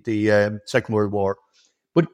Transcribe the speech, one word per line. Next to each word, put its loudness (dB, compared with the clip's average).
the, 0
uh, 4
Second -4
World 0
War. -2
But 4